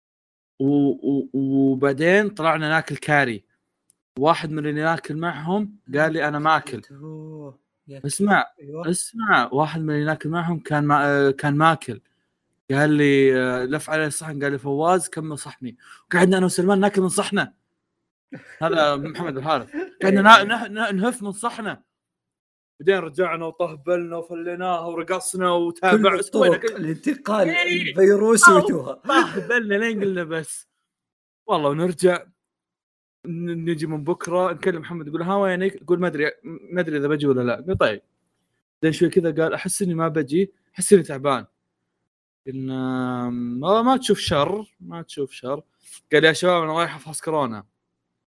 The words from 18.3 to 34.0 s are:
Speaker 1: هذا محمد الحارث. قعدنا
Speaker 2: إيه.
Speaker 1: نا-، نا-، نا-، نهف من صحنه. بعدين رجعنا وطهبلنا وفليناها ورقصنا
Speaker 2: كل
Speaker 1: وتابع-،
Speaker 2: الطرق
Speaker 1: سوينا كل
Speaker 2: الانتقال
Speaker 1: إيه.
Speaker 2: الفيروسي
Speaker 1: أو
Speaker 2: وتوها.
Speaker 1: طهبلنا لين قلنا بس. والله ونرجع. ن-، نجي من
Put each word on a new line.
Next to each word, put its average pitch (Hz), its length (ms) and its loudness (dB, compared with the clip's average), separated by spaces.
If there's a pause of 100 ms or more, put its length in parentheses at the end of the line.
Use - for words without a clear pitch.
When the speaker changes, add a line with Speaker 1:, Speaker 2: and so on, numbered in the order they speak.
Speaker 1:
هذا 156 340 2
محمد 151 420 -8
الحارث. 139 320 -4 (340)
قعدنا 196 340 8
Speaker 2:
إيه. 196 60 4
Speaker 1:
نا-، 220 240 -4
نا-، - 20 -14
نا-، 214 220 -4
نهف 202 320 -2
من 202 80 -8
صحنه. 214 520 -8 (960)
بعدين 190 180 2
رجعنا 165 480 -4
وطهبلنا 170 720 -4
وفليناها 175 680 -6
ورقصنا 180 600 -4
Speaker 2:
كل 180 80 2
Speaker 1:
وتابع-، 175 400 2
Speaker 2:
الطرق 202 280 4
Speaker 1:
سوينا 196 360 4
كل 226 100 -6
Speaker 2:
الانتقال 202 840 -2
Speaker 1:
إيه. 175 420 -2
Speaker 2:
الفيروسي 202 600 6
Speaker 1:
أو 190 60 8
Speaker 2:
وتوها. 147 360 0
Speaker 1:
طهبلنا 240 840 -2
لين 214 280 -2
قلنا 185 200 -4
بس. 160 460 -10 (800)
والله 160 220 2
ونرجع. 175 540 0 (1040)
ن-، 170 440 -6
نجي 160 180 -4
من 156 160 -6